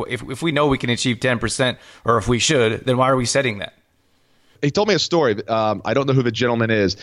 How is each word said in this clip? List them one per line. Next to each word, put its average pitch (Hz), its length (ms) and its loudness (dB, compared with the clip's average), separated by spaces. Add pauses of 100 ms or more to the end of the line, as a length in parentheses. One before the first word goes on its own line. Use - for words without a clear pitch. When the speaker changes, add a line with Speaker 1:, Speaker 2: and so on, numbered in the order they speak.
Speaker 1:
if, 117 140 -6
if 131 200 -10
we 165 100 0
know 147 160 0
we 131 100 2
can 123 120 -4
achieve 120 300 -2
ten 127 180 0
percent, 117 400 -2 (260)
or 113 140 2
if 101 100 -2
we 120 100 2
should, 117 480 2
then 127 100 2
why 127 140 2
are 131 60 4
we 127 100 0
setting 123 320 0
that? 82 160 -12 (880)
Speaker 2:
He 143 80 0
told 208 180 0
me 202 60 2
a 160 40 2
story. 139 480 0
Um, 110 380 0
I 113 100 -2
don't 139 120 2
know 135 80 2
who 135 80 4
the 120 100 0
gentleman 117 380 0
is. 101 320 2